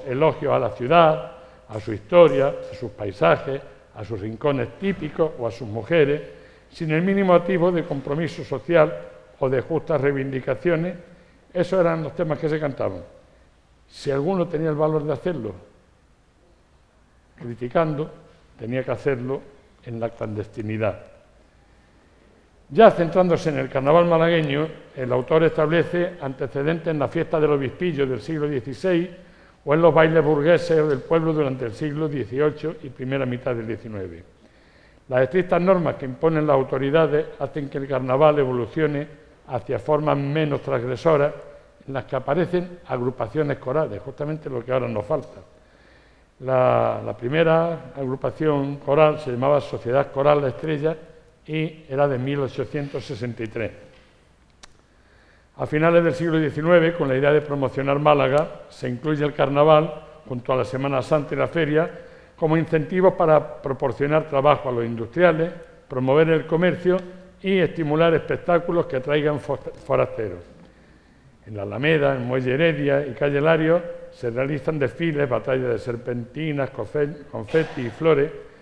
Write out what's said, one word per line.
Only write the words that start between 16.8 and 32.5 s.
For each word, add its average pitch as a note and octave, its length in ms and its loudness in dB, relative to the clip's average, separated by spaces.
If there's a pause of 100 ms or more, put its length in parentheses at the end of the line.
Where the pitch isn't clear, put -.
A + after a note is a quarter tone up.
criticando, C#3+ 720 -2 (480)
tenía B2 260 -4
que C3 80 -6
hacerlo B2+ 500 -2 (440)
en A#2 140 -10
la A2+ 100 -2
clandestinidad. G#2+ 880 -6 (1700)
Ya E3 200 8
centrándose E3+ 600 2
en C#3 100 -2
el C3 100 -4
carnaval D3 360 4
malagueño, E3 640 2 (280)
el B2+ 160 -6
autor C#3+ 320 2
establece E3 760 0
antecedentes C#3+ 680 -4
en D#3+ 100 -2
la C3+ 100 0
fiesta E3 320 -2
del D3+ 120 4
obispillo C#3 560 -2
del B2 140 -4
siglo D3+ 260 -4
dieciséis E3 600 -2 (560)
o C#3+ 80 0
en D#3+ 80 2
los E3 120 6
bailes D#3+ 300 4
burgueses D#3 640 2
del C#3 140 0
pueblo D#3+ 320 0
durante C3 320 -2
el A2 80 -8
siglo D#3 340 -4
dieciocho D3 720 -4